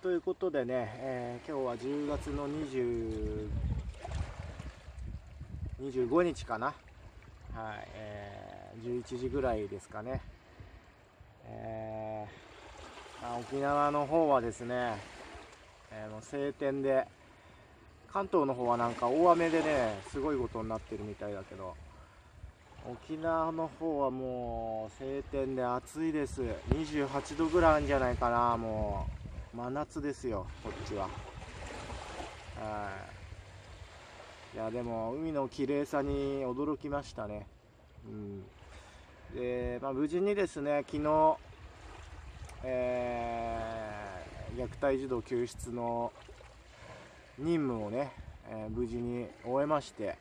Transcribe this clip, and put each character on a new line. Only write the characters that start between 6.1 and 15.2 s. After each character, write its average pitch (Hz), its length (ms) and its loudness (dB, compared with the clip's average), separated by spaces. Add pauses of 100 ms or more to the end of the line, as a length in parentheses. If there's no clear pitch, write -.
日 170 220 2
か 113 140 -2
な。 117 80 2
は 147 60 2
い、 - 20 -8 (1200)
え 101 880 -10
ー、 - 20 -10
十 120 140 0
一 123 200 -6
時 123 120 -2
ぐ 139 100 2
ら 127 140 4
い 107 120 0
で 98 140 -6
す - 80 -18
か 107 140 -8
ね。 127 180 -4 (1300)
え 110 800 -6 (920)
ー、 - 40 -12
ま 120 140 -4
あ、 - 20 -2
沖 123 180 -4
縄 143 340 4
の 147 140 2
方 156 240 6
は 135 140 8
で 113 100 0
す - 80 -8
ね、 120 380 0 (920)